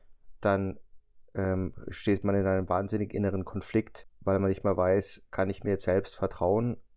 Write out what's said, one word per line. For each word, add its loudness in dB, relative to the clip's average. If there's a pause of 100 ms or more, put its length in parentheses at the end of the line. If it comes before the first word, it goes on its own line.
(400)
dann, 2 (560)
ähm, 0 (140)
steht 0
man 2
in 2
einem 2
wahnsinnig -2
inneren 0
Konflikt, -4 (120)
weil 2
man 4
nicht 0
mehr 2
weiß, 2
kann 0
ich -8
mir 0
jetzt 0
selbst 2
vertrauen 0 (200)